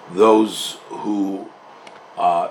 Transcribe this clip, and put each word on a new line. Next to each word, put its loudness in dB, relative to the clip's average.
those 2
who, -6
uh, 0